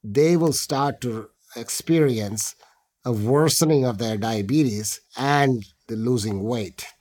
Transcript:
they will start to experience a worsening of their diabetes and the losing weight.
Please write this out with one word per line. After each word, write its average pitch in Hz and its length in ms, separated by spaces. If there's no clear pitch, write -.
they 147 320
will 165 160
start 139 500
to 110 280
experience 117 1000
a 123 80
worsening 139 720
of 117 120
their 110 200
diabetes 110 840
and 135 480
the 113 80
losing 110 480
weight. 110 420